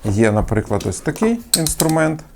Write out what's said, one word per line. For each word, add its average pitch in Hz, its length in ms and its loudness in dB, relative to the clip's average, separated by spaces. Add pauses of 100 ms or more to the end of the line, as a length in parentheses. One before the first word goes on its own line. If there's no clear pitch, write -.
є, 107 260 4
наприклад, 107 580 0
ось 95 100 -6
такий 220 400 0 (180)
інструмент 160 600 0 (160)